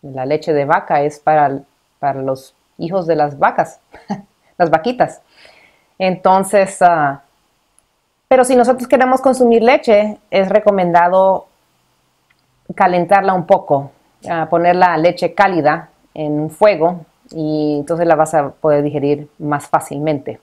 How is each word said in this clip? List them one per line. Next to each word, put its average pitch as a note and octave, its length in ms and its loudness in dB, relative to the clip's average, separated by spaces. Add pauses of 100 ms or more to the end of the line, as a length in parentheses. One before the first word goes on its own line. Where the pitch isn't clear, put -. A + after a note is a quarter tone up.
La C3 240 -10
leche D3+ 260 -2
de C#3+ 120 0
vaca D#3 380 0
es D3 160 -4
para, D3 420 0 (380)
para C3+ 240 -6
los C3+ 320 -8 (240)
hijos E3+ 280 -6
de D#3+ 100 0
las C#3+ 220 -2
vacas, A3+ 420 -2 (280)
<laughs> G3+ 100 -8 (400)
las E3+ 120 2
vaquitas. A#3 520 -2 (760)
Entonces, F#3+ 840 0
ah, D#3 420 2 (1080)
pero C4 120 4
si B3+ 120 2
nosotros B3 320 0
queremos C4 320 2
consumir A#3+ 420 2
leche, G#3+ 560 2 (120)
es F#3+ 180 0
recomendado F#3+ 1000 2 (1300)
calentarla F#3+ 600 2
un F3 100 -2
poco, C#3+ 460 0 (360)
ah, E3 220 -4
poner E3+ 260 2
la F3+ 220 2
leche F3 380 -2
cálida E3 560 0 (240)
en D3+ 260 -4
un D3+ 100 -6
fuego F3 540 0 (260)
y D3+ 500 -4
entonces E3 260 -4
la E3 80 4
vas D3+ 180 -2
a C#3+ 180 0
poder D3 320 0
digerir D3 460 -4 (100)
más D3 280 -6
fácilmente. D3 760 -6